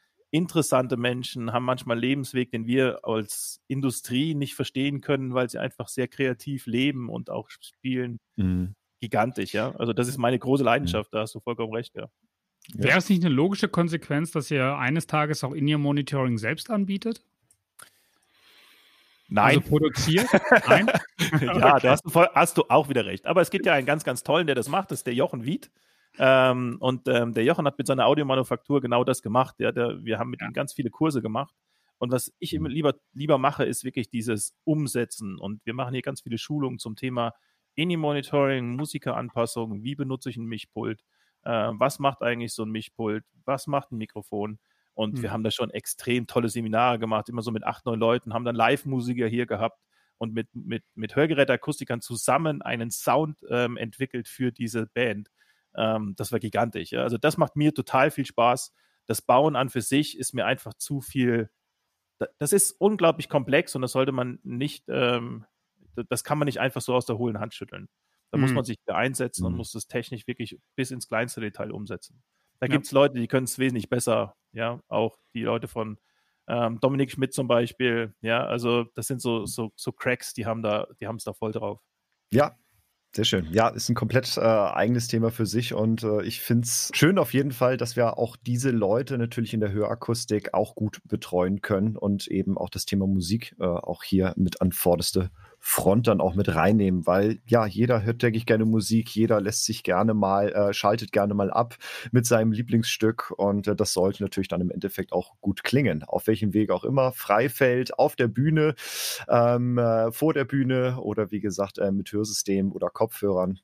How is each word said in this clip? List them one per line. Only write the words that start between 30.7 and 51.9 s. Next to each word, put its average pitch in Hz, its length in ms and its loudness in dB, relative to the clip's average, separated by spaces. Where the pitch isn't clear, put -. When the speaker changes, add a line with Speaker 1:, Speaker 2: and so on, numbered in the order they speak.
Speaker 1:
viele 120 160 -4
Kurse 139 320 0
gemacht. 117 320 -6
Und 123 120 -2
was 127 280 -2
ich 170 160 -8
immer 156 140 -2
Speaker 2:
Mhm. 127 60 -6
Speaker 1:
lieber, 147 200 2
lieber 143 260 2
mache, 139 260 0
ist 120 200 -4
wirklich 127 260 -6
dieses 113 440 -4
Umsetzen. 120 760 -4
Und 104 260 -10
wir 113 100 -8
machen 127 200 -6
hier 127 80 -6
ganz 135 200 -8
viele 117 140 -6
Schulungen 131 420 -4
zum 110 180 -12
Thema 123 380 -4
In-Ear-Monitoring, 143 1000 0
Musikeranpassung, 117 1080 -4
wie 135 100 -6
benutze 131 360 -6
ich 113 60 -10
ein 113 100 -10
Mischpult, 113 580 -8
äh, 113 300 0
was 127 260 0
macht 139 220 0
eigentlich 120 300 -2
so 113 120 -6
ein 110 60 -6
Mischpult, 110 540 -6
was 135 240 -4
macht 143 240 -2
ein 120 60 -8
Mikrofon? 107 600 -8
Und 110 280 -4
wir 110 60 -4
Speaker 3:
Mhm. 95 40 -8
Speaker 1:
haben 113 120 -4
da 107 80 -2
schon 110 180 -4
extrem 120 560 -4
tolle 117 220 0
Seminare 117 500 0
gemacht, 110 300 -2
immer 120 140 -6
so 117 100 -6
mit 107 100 -4
acht, - 240 -6
neun 113 140 -2
Leuten, 113 340 2
haben 120 100 -4
dann 120 120 -4
Live-Musiker 120 720 0
hier 120 180 -2
gehabt 113 340 -4
und 113 180 -6
mit, 113 180 -4
mit, 117 300 -8
mit 110 180 -8
Hörgeräteakustikern 135 840 0